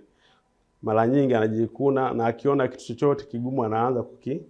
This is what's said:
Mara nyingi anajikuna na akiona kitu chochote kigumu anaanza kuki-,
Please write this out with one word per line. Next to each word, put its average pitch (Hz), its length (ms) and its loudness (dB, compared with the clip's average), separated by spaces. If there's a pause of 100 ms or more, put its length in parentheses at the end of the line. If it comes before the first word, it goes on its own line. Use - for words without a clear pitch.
(840)
Mara 110 240 2
nyingi 131 280 2
anajikuna 117 800 0
na 117 120 0
akiona 131 420 0
kitu - 160 -12
chochote 143 400 0
kigumu 123 400 -4
anaanza 117 380 0
kuki-, - 480 -8